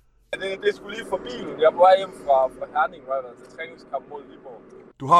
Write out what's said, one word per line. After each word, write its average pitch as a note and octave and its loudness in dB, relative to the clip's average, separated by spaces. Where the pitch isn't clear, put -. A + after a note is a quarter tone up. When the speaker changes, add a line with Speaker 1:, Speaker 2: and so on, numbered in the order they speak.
Speaker 1:
Ja, - -10
det, F#3+ -10
det G#3 -2
er G3+ -2
sgu G3 -20
lige G#3 -14
for F#3+ -4
bilen. D#3+ -12
Jeg D#3 4
er D#3 6
på - -4
vej F#3 8
hjem F#3+ -4
fra, C3 2
fra C3 -10
Herning, D#3+ -4
hvor C3 -8
jeg C3+ -4
har B2 -16
været A#2+ -20
til - -20
træningskamp C3+ -12
mod C#3+ -16
Viborg. - -20
Speaker 2:
Du C3+ -14
har C#3+ 2